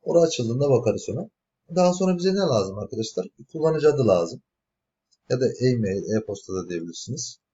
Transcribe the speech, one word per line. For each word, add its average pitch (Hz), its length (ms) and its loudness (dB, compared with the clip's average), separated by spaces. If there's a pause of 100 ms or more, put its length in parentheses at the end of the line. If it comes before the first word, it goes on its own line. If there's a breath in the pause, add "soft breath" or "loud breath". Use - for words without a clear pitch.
Orası 165 260 4
açıldığında 131 420 0
bakarız 110 400 2
ona. 170 200 -8 (460)
Daha 180 180 4
sonra 185 240 0
bize 185 160 0
ne 196 60 -2 (140)
lazım 98 240 -2
arkadaşlar? - 500 -6 (120)
Bir 120 60 -20
kullanıcı 156 440 2
adı 135 180 2
lazım. 85 340 2 (880)
Ya 127 120 0
da 127 40 2 (160)
e-mail, 107 560 0
e-posta 98 360 -6
da 90 160 -4
diyebilirsiniz. 85 720 -10 (140)